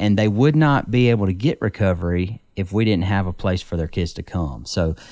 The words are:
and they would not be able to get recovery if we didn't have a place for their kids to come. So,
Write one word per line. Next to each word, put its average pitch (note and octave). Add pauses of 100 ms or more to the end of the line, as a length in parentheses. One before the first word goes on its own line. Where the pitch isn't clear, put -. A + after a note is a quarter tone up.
and G#2
they G#2+
would C3
not D3
be B2
able G#2
to F#2+
get A2
recovery F2+ (140)
if F#2+
we A2
didn't G2
have G2
a F2+
place F#2
for -
their E2
kids E2+
to -
come. C#2
So, D#2+ (160)